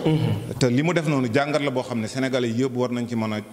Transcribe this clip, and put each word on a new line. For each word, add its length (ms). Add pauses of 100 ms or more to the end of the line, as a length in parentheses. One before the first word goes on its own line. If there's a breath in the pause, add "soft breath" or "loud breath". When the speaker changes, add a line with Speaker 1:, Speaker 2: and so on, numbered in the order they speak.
Speaker 1:
Mhm. 540
Speaker 2:
Te 100
li 140
mu 100
def 140
noonu 260
jàngat 300
la 80
boo 120
xam 180
ne 60
Sénégalais 440
yëpp 260
war 140
nañ 180
ci 80
mën 160
a 80 (120)